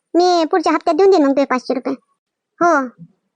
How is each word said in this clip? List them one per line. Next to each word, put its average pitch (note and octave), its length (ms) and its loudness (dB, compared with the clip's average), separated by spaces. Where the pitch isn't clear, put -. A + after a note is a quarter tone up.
मी F4 360 2
पुढच्या F4 220 0
हप्त्यात E4 240 -2
देऊन G4 140 4
देईन F4 120 4
मग C#4 80 2
तुझे C#4 140 0
पाचशे B3+ 300 -6
रुपये. C4 200 -8
हो, D#4 260 0